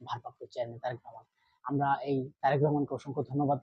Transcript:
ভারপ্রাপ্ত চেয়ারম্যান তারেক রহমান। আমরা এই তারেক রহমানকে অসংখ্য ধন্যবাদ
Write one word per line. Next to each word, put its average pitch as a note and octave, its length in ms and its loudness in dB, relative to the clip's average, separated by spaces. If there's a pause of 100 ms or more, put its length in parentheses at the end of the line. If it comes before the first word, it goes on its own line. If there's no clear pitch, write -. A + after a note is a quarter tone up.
ভারপ্রাপ্ত A#2+ 380 -10 (100)
চেয়ারম্যান A#2 280 -6
তারেক B2 260 -6
রহমান। A#2 200 -18 (400)
আমরা C#3 220 2 (160)
এই C#3 140 2 (240)
তারেক C#3 220 4
রহমানকে D3 300 2
অসংখ্য C#3 300 -4
ধন্যবাদ C#3 400 2